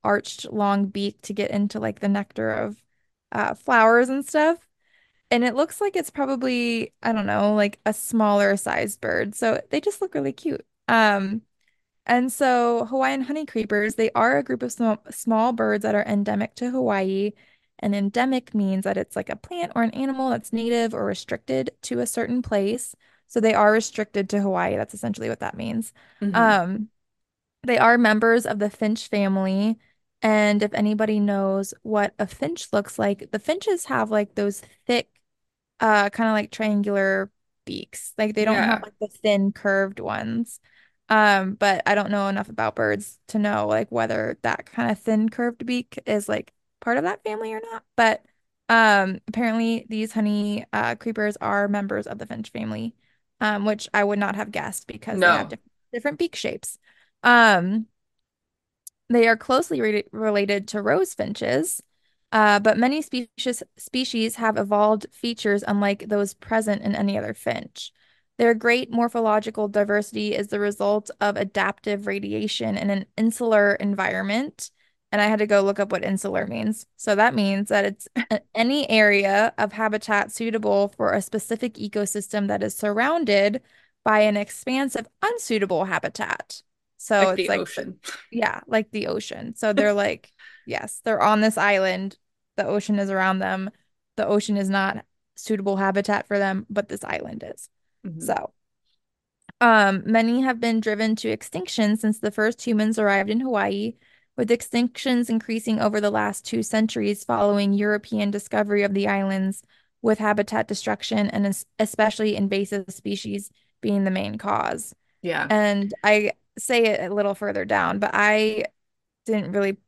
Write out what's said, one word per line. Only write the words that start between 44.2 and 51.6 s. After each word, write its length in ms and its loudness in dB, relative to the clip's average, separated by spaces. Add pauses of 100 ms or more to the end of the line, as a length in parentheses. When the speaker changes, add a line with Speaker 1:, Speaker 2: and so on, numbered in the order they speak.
Speaker 1:
that 280 -4
kinda 240 -2
thin 340 0
curved 360 -4
beak 400 -6
is, 240 -2
like, 240 -6 (260)
part 180 -2
of 60 -2
that 200 -4
family 300 -8
or 80 -8
not. 220 -14 (120)
But, 300 2 (440)
um, 580 6
apparently 600 0
these 240 -4
honey, 600 0
uh, 220 0
creepers 420 -2
are 300 0